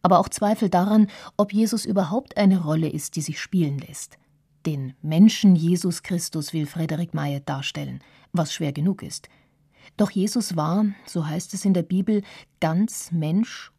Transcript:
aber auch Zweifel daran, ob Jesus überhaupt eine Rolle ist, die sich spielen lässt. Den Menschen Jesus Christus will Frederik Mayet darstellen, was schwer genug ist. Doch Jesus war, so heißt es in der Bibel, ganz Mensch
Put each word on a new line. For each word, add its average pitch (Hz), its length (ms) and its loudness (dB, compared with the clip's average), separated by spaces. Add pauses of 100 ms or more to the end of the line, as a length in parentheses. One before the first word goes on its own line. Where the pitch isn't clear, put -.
aber 175 140 6
auch 190 100 2
Zweifel 214 400 0
daran, 202 380 4 (300)
ob 202 160 0
Jesus 214 320 0
überhaupt 196 520 -2
eine 190 280 4
Rolle 156 240 0
ist, - 260 -8
die 165 60 -4
sich 147 200 -8
spielen 151 380 -2
lässt. - 400 -16 (480)
Den 135 340 -6
Menschen 185 540 6
Jesus 170 480 0
Christus 165 500 -6
will 151 140 -2
Frederik 160 480 -6
Mayet 143 340 -4
darstellen, 139 520 -8 (320)
was 165 200 -2
schwer 147 200 -4
genug 160 320 -2
ist. - 240 -14 (680)
Doch 202 140 0
Jesus 202 460 -2
war, 170 300 0 (200)
so 165 180 -4
heißt 156 300 -6
es 190 100 -8
in 196 80 4
der 175 120 0
Bibel, 196 380 0 (360)
ganz 170 540 -2
Mensch 170 680 -2